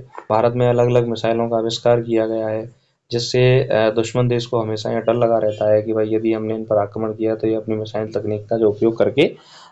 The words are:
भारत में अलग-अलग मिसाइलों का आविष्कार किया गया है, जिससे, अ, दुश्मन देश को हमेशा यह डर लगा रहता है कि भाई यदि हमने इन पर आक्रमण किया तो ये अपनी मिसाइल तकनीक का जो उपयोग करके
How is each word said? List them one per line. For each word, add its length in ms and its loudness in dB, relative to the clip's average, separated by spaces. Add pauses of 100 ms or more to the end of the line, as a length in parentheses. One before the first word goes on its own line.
(300)
भारत 240 2
में 140 2
अलग-अलग 400 2
मिसाइलों 420 -2
का 80 0
आविष्कार 440 2
किया 260 0
गया 200 -4
है, 240 -6 (400)
जिससे, 520 2
अ, 320 2
दुश्मन 320 0
देश 180 0
को 140 -2
हमेशा 320 -4
यह 80 -2
डर 140 0
लगा 240 2
रहता 360 0
है 80 4
कि 120 -4
भाई 200 0
यदि 200 0
हमने 220 -4
इन 100 -8
पर 120 0
आक्रमण 360 -4
किया 220 -2
तो 120 -4
ये 80 0
अपनी 200 -4
मिसाइल 360 -6
तकनीक 340 -4
का 120 -2
जो 120 4
उपयोग 280 0
करके 380 2 (360)